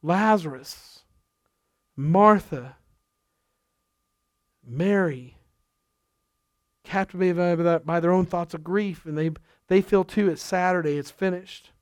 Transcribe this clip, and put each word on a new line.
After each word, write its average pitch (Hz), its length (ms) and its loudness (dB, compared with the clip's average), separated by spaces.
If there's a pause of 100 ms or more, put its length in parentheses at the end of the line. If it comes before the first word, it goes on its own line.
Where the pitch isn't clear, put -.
Lazarus, 165 1000 -2 (920)
Martha, 160 800 2 (1900)
Mary, 147 720 -2 (1500)
captivated 185 540 -2 (260)
by, 170 140 2
by 165 240 -2
their 170 100 2
own 185 140 4
thoughts 175 280 -6
of 160 100 -12
grief, 190 420 -4
and 156 120 -8
they, 160 140 -2 (360)
they 190 140 4
feel 190 220 2
too, 202 260 0
"It's 160 140 -6
Saturday, 180 540 -2
it's 143 140 -10
finished." 190 600 -8 (100)